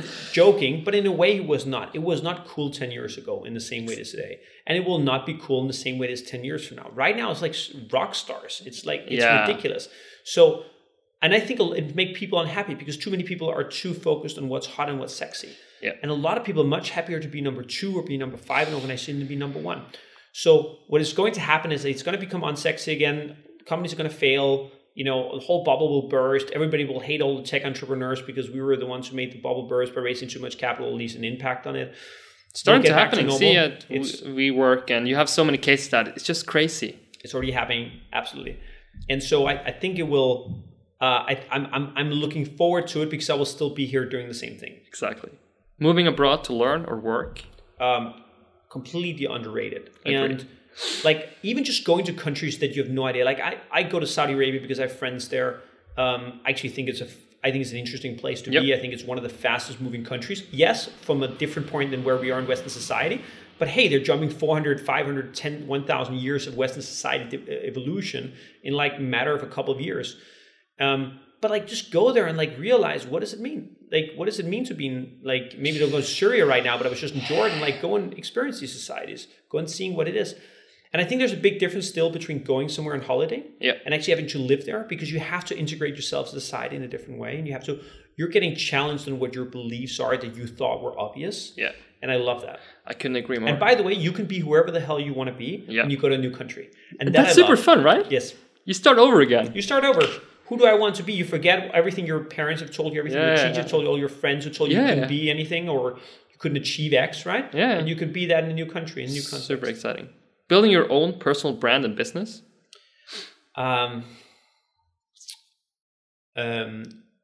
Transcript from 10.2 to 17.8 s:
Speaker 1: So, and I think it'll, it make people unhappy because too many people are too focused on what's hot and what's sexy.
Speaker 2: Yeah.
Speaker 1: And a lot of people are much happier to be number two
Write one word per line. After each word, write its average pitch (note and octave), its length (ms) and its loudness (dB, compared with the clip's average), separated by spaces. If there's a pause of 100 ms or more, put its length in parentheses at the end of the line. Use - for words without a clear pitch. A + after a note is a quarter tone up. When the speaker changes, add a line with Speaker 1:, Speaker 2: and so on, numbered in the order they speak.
Speaker 1:
So, - 400 6 (560)
and E3 120 4
I A3 60 8
think - 220 0
it'll, E3+ 100 2
it D3 240 -4
make F#3 200 0
people F#3+ 220 -2
unhappy F3 380 -4
because C#3+ 220 -10
too G#3 140 -8
many F#3 120 -2
people F3 260 -6
are C#3+ 140 -2
too - 300 -8
focused D3+ 440 -2
on C#3 120 -6
what's C3+ 180 -6
hot C#3+ 220 -6
and C#3 100 -6
what's - 160 -10
sexy. - 380 -12 (280)
Speaker 2:
Yeah. - 200 -4
Speaker 1:
And D3 100 -4
a D3 40 -2
lot D#3+ 220 0
of A3+ 60 -6
people D#3+ 180 0
are C#3 60 4
much E3+ 220 -2
happier E3+ 320 -4
to D3+ 80 -10
be D3 100 -10
number B2+ 240 -4
two F#3+ 340 -6